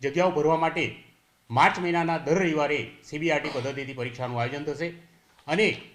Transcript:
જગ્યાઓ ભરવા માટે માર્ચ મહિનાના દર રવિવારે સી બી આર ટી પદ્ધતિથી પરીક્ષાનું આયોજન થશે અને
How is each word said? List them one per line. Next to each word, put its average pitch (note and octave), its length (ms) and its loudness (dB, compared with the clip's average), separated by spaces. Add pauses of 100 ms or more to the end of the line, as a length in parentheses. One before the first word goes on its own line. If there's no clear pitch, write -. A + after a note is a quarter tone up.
જગ્યાઓ E3 300 2
ભરવા D3+ 240 4
માટે D#3+ 480 -2 (480)
માર્ચ E3+ 280 4
મહિનાના E3+ 380 0
દર D#3 220 2
રવિવારે D3 520 0 (120)
સી D3 140 -12
બી D#3+ 140 0
આર D3 80 2
ટી D3+ 140 -4
પદ્ધતિથી C3+ 400 -6
પરીક્ષાનું B2 480 -6
આયોજન C#3 220 -4
થશે D3+ 260 -6 (580)
અને E3+ 340 2 (140)